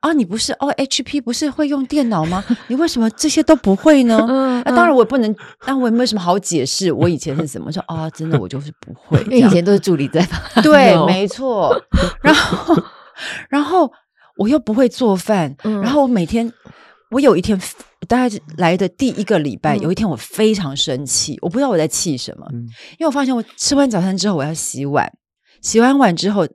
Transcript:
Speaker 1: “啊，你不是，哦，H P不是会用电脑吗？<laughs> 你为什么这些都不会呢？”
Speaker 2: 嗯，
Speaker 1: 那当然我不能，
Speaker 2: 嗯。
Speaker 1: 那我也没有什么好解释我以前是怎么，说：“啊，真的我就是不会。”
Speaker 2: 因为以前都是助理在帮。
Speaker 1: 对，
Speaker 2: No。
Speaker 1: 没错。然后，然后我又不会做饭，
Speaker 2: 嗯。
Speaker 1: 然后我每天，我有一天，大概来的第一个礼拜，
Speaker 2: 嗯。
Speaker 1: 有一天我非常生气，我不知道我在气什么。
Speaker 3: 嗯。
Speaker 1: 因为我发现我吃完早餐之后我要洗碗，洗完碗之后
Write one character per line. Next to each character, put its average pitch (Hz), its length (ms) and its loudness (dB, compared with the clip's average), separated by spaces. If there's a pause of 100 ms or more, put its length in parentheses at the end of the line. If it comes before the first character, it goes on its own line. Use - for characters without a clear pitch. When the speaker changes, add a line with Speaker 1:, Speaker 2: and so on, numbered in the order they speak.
Speaker 1:
“啊， 311 120 -2
你 269 120 0
不 180 120 -8
是， 220 160 -4
哦 - 140 -4 (100)
，H - 260 -4
P 285 180 -6
不 233 100 -6
是 294 180 -2
会 294 180 -2
用 269 180 -2
电 285 240 0
脑 165 160 0
吗？ 185 180 -4 (120)
<laughs> - 120 -18
你 233 80 -4
为 320 120 0
什 240 140 -2
么 226 100 2
这 302 180 -4
些 311 140 0
都 311 120 6
不 196 200 0
会 285 280 4
呢？” 226 140 4 (120)
Speaker 2:
嗯， 262 360 0
Speaker 1:
那 254 100 0
当 233 100 6
然 302 80 4
我 247 120 6
不 269 140 -4
能， 220 120 0
Speaker 2:
嗯。 202 40 -4 (320)
Speaker 1:
那 269 100 -2
我 247 100 0
也 220 40 0
没 233 80 0
有 254 60 2
什 214 100 -4
么 196 60 -4
好 175 180 0
解 160 260 -2
释 175 260 -2
我 143 160 2
以 170 100 0
前 139 180 -6
是 160 120 -4
怎 - 140 -12
么， - 100 -12
说 160 160 -8
：“啊， 160 220 -8
真 160 200 -10
的 151 100 0
我 92 80 -8
就 131 120 -8
是 147 220 -14
不 - 120 -18
会。” - 280 0 (100)
Speaker 2:
因 - 0 -
为 254 80 4
以 240 100 6
前 175 140 4
都 196 80 2
是 196 80 4
助 180 160 0
理 139 140 -2
在 165 160 2 (280)
帮。 226 100 2
Speaker 1:
对， 277 320 8
Speaker 2:
No。 165 100 4
Speaker 1:
没 185 220 0
错。 220 540 0 (400)
然 302 120 4
后， - 420 0 (760)
然 285 140 0
后 311 280 2 (460)
我 202 120 0
又 294 100 4
不 214 140 -4
会 247 160 4
做 214 260 0
饭， 175 480 -2
Speaker 2:
嗯。 214 180 -4
Speaker 1:
然 233 100 0
后 294 100 4
我 269 60 4
每 214 180 0
天， 226 260 -2 (600)
我 233 80 0
有 269 160 6
一 175 60 0
天， 196 180 -2 (480)
大 247 220 0
概 208 60 -8 (220)
来 175 200 0
的 190 100 0
第 247 220 -2
一 214 160 -6
个 208 120 0
礼 147 200 -2
拜， 147 180 -2
Speaker 2:
嗯。 - 60 -2
Speaker 1:
有 160 100 -2
一 190 40 -2
天 214 140 -2
我 147 60 -4
非 220 400 0
常 151 220 -6
生 135 280 -4
气， - 360 -4
我 175 80 -4
不 175 80 -4
知 269 40 0
道 285 60 0
我 214 100 0
在 156 80 2
气 156 300 -4
什 - 220 -12
么。 - 160 -20
Speaker 3:
嗯。 120 100 -10 (340)
Speaker 1:
因 - 40 -20
为 330 40 -2
我 302 60 0
发 269 140 -2
现 262 100 0
我 226 80 -4 (140)
吃 - 180 -2
完 277 140 2
早 214 100 -2
餐 185 160 -2
之 190 140 -2
后 196 60 0
我 139 100 -2
要 156 80 -6
洗 139 320 -8
碗， 139 260 -2 (500)
洗 226 200 2
完 269 160 4
碗 214 180 4
之 185 160 -2
后 202 240 0